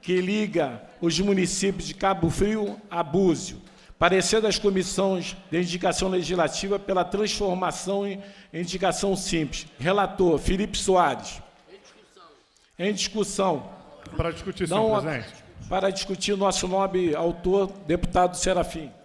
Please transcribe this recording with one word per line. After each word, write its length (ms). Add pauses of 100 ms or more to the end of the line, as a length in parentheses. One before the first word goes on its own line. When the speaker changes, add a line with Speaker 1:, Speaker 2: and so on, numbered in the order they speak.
Speaker 1:
que 200
liga 600 (180)
os 200
municípios 640
de 80
Cabo 360
Frio 500 (100)
a 120
Búzio. 580 (380)
Parecer 420
das 180
comissões 800 (140)
de 100
indicação 480
legislativa 720
pela 260
transformação 1000
em 160 (300)
indicação 600
simples. 520 (120)
Relator, 600
Felipe 380
Soares. 680 (1400)
Em 140
discussão. 760 (460)
Speaker 2:
Para 160
discutir, 360
Speaker 1:
Não 160
Speaker 2:
senhor 100
Speaker 1:
a-, 80
Speaker 2:
presidente. 420 (240)
Speaker 1:
para 220
discutir, 460
nosso 300
nobre 480
autor, 560 (160)
deputado 500
Serafim. 540 (140)